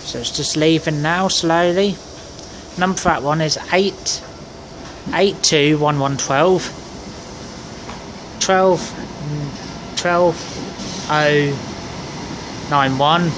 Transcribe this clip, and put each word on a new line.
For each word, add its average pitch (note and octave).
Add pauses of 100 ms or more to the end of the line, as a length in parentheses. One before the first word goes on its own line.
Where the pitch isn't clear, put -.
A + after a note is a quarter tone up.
So -
it's A#2
just D3+
leaving D#3
now, F3+
slowly. F3 (800)
Number F#3
for F3+
that C#3+
one D3+
is D3+ (140)
eight, F#3+ (920)
eight F3+
two D3+
one D3
one C#3
twelve, D#3+ (1800)
twelve, F#3+ (1120)
twelve F3 (760)
oh -
nine C3+
one. D#3+